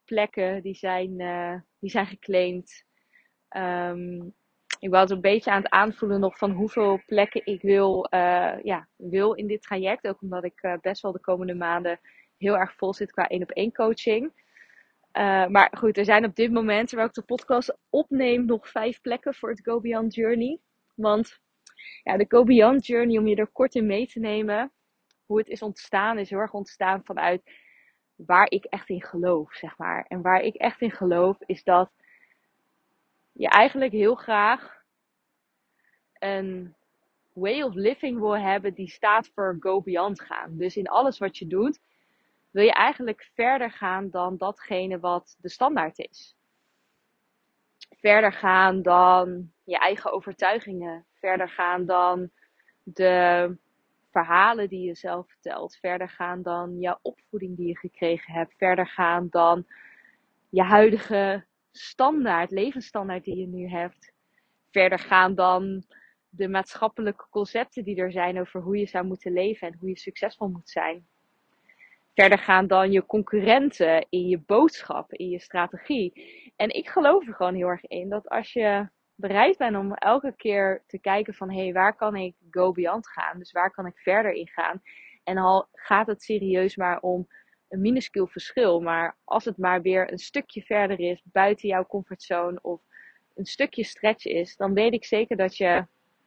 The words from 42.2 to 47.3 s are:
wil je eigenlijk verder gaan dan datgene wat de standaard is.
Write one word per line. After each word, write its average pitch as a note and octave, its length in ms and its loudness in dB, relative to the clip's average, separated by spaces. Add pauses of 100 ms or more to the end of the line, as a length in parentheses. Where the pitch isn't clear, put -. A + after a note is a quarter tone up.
wil G3 140 2
je A3+ 80 6
eigenlijk A#3+ 640 -2
verder B3 360 0
gaan F#3+ 400 -6
dan F3+ 260 -4
datgene F#3 640 -6
wat F3 420 -4
de F3+ 80 -12
standaard A3 500 -2
is. - 380 -18 (1500)